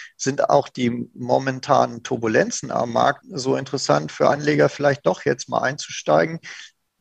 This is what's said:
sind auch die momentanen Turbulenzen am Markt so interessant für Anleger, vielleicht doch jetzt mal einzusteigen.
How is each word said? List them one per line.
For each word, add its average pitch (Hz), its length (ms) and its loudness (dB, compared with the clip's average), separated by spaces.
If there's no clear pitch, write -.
sind - 340 -2
auch 143 200 2
die 120 440 -2
momentanen 127 920 0
Turbulenzen 123 680 0
am 120 220 -2
Markt 123 360 2
so 135 260 -2
interessant 143 560 -2
für - 180 2
Anleger, 147 400 2
vielleicht 143 360 0
doch 185 200 0
jetzt 139 220 -2
mal 117 140 0
einzusteigen. 160 760 0